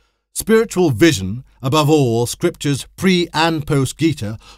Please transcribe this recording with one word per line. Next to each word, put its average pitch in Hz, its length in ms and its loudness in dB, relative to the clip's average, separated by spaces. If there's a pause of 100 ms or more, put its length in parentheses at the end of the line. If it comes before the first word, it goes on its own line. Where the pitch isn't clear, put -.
(340)
Spiritual 214 580 0
vision, 107 500 0 (180)
above 143 300 0
all 120 340 2
scriptures 147 680 -4
pre 180 400 0
and 160 320 0
post 139 320 -2
Gita, 120 400 -2 (200)